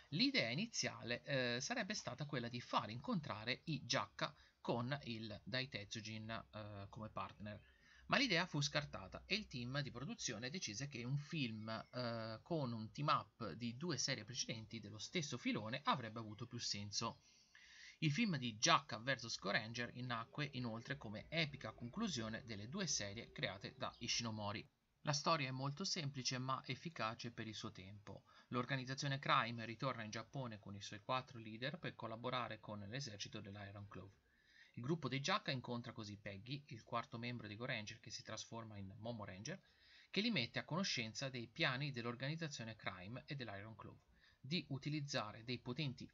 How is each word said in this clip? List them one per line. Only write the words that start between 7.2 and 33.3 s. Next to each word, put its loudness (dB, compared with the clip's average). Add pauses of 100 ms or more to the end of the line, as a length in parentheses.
Ma 8
l'idea 6
fu 2
scartata 0
e 2
il 0
team -2
di -2
produzione -2
decise -2
che -4
un 2
film, 0
eh, -2
con 2
un -2
team 0
up 4
di -2
due 2
serie 2
precedenti -2
dello -8
stesso 0
filone 0
avrebbe 2
avuto -6
più -6
senso. -2 (720)
Il 6
film 4
di -2
Giacca 8
versus 0
Goranger 0
nacque 0
inoltre -2
come -6
epica 0
conclusione -2
delle -4
due -2
serie 0
create -4
da -2
Ishinomori. 0 (340)
La 2
storia 4
è -2
molto 0
semplice 0
ma 2
efficace -2
per -4
il -6
suo -4
tempo. -12 (240)
L'organizzazione 0
Crime 4
ritorna 0
in -4
Giappone -4
con -10
i -8
suoi -8
quattro 0
leader -4
per -4
collaborare -2
con -6
l'esercito -4